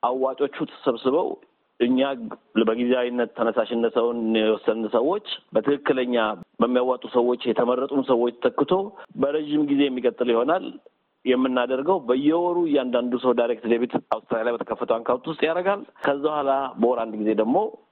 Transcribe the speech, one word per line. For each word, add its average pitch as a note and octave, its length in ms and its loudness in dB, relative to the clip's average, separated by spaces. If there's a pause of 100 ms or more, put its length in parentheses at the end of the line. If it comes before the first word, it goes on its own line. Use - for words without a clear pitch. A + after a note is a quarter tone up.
አዋጮቹ C3 540 -2 (100)
ተሰብስበው B2+ 600 -2 (520)
እኛ B2+ 200 2 (600)
በጊዜያዊነት B2 720 0
ተነሳሽነት A#2 600 0
ሰውን A#2 240 0 (180)
የወሰንን A2 540 0
ሰዎች D3+ 360 0 (240)
በትክክለኛ C3 680 0 (420)
በሚያዋጡ B2 500 0
ሰዎች B2 340 2
የተመረጡን B2+ 640 0
ሰዎች A#2+ 360 2
ተክቶ C#3 320 0 (440)
በረዥም D3 500 0
ጊዜ C#3 160 2
የሚቀጥል B2 480 0
ይሆናል። B2+ 360 2 (580)
የምናደርገው B2+ 760 2
በየወሩ D3+ 640 2
እያንዳንዱ B2+ 540 0
ሰው B2+ 140 2
ዳይሬክት A#2 340 0
ዴቢት A#2 260 0 (180)
አውስትራሊያ A2+ 420 -2
በተከፈተው A2+ 440 -2
አካውንት A#2+ 300 -2
ውስጥ D#3+ 160 -8
ያደርጋል። F3+ 380 -2 (200)
ከዛ C#3+ 240 -2
በኋላ D3 260 0 (240)
በወር A#2+ 260 2
አንድ A2+ 160 -6
ጊዜ G#2+ 180 0
ደግሞ A2+ 220 2 (360)